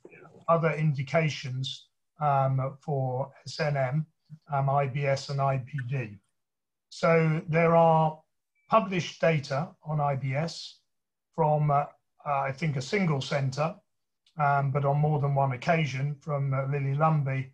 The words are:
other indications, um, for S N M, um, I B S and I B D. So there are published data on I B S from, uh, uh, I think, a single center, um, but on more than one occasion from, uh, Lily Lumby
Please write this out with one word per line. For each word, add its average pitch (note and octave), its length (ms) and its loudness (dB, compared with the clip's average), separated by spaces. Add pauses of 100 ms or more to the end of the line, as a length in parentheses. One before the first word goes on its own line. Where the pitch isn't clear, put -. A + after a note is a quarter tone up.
(480)
other E3 240 4
indications, C#3 1120 -2 (340)
um, C3+ 600 0
for C3 500 -4 (160)
S C3+ 140 -10
N D3 160 -2
M, C#3 300 -2 (460)
um, C#3 160 0
I C#3+ 180 2
B C#3 200 -4
S C3+ 240 -2
and C#3 100 -2
I C#3 160 0
B B2 160 -8 (160)
D. A2+ 300 -6 (720)
So E3 580 2
there E3 260 4
are D#3+ 440 6 (520)
published G3 500 0
data D#3 480 0 (160)
on D#3 160 -2
I C#3+ 160 0
B C3 160 -4
S - 460 -6 (560)
from, D3+ 360 2
uh, C#3+ 140 2 (420)
uh, C#3+ 140 0
I C3+ 120 -2
think, C#3+ 240 -2
a C3 60 -4
single E3+ 380 0
center, C#3+ 540 -2 (640)
um, C#3+ 320 2
but C#3 160 0
on C#3 120 2
more D3+ 220 2
than C#3+ 140 0
one C3+ 180 2
occasion C#3+ 680 -2
from, C#3 340 -2
uh, C3+ 120 -2
Lily C#3 280 -2
Lumby C#3+ 600 0